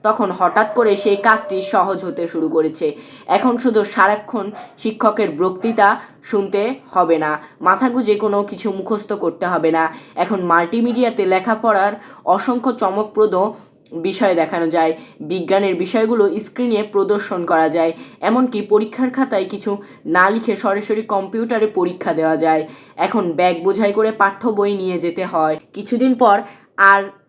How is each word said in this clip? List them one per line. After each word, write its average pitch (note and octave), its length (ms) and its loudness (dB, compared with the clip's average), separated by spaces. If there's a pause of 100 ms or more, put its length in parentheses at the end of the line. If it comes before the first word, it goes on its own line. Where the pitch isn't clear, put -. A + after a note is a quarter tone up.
তখন A3 360 0
হঠাৎ G#3+ 340 2
করে A3 220 2
সেই G3+ 200 0
কাজটি G3+ 460 0
সহজ F#3+ 440 -2
হতে E3+ 220 -6
শুরু D#3+ 220 -4
করেছে। D#3+ 380 0 (400)
এখন A#3+ 300 2
শুধু A3 260 2
সারাক্ষণ G#3 680 0 (260)
শিক্ষকের G#3+ 520 0 (100)
বক্তৃতা G#3 640 2 (220)
শুনতে G3+ 520 -2 (120)
হবে E3 300 2
না, D#3 140 -2 (300)
মাথা F#3+ 280 2
গুঁজে A3+ 260 0
কোনো G3+ 280 0
কিছু G3+ 280 -8
মুখস্থ G3+ 420 -6
করতে F3+ 320 -4
হবে E3 260 0
না। E3 120 2 (320)
এখন F#3 280 -2
মাল্টিমিডিয়াতে A3 840 2
লেখাপড়ার G#3 680 0 (320)
অসংখ্য A#3+ 460 0 (100)
চমকপ্রদ G#3 540 0 (560)
বিষয় F#3 440 0
দেখানো E3 320 0
যায়, D#3+ 260 2 (280)
বিজ্ঞানের F#3 540 0
বিষয়গুলো G#3+ 640 0
স্ক্রিনে A3+ 440 -2
প্রদর্শন G3+ 640 -2
করা D#3+ 240 2
যায়, E3 240 0 (280)
এমনকি A3+ 400 0
পরীক্ষার A3 480 0
খাতায় B3 360 -2
কিছু G3+ 320 -6 (280)
না F3+ 240 4
লিখে A3 260 -2
সরাসরি G#3 460 -2
কম্পিউটারে A3 680 -2
পরীক্ষা F3+ 460 -2
দেওয়া D#3+ 240 2
যায়। D#3+ 300 2 (280)
এখন G3 280 0 (100)
ব্যাগ F3 300 2
বোঝাই G3+ 300 2
করে A3 180 2
পাঠ্য G#3 380 0
বই G3+ 260 0
নিয়ে F#3 240 -4
যেতে E3+ 260 -4
হয়, D#3 340 0 (140)
কিছুদিন A#3+ 420 0
পর G#3+ 260 4 (360)
আর G3 240 6 (280)